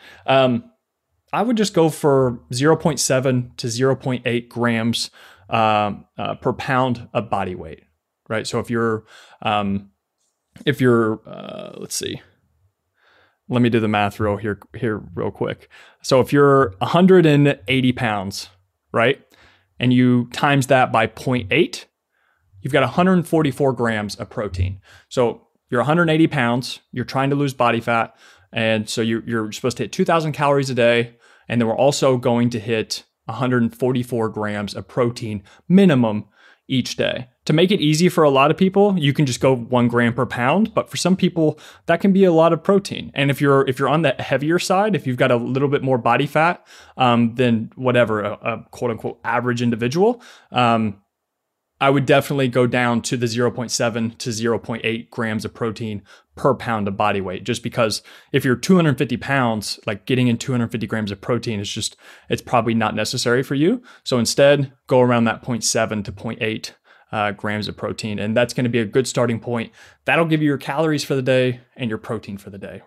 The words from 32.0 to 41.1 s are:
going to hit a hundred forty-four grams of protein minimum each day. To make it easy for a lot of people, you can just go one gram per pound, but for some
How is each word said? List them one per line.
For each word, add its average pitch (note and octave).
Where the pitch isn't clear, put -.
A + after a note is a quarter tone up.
going A#2+
to A#2
hit A2
a A2+
hundred A#2+
forty-four B2
grams G#2
of G#2
protein A#2
minimum B2+
each C3
day. A#2+
To D#3
make F3+
it G3
easy D#3
for E3
a D3
lot C3+
of D#3
people, G3
you C#3+
can C#3
just A#2+
go C3+
one A#2+
gram A#2
per B2
pound, C#3+
but -
for -
some F3+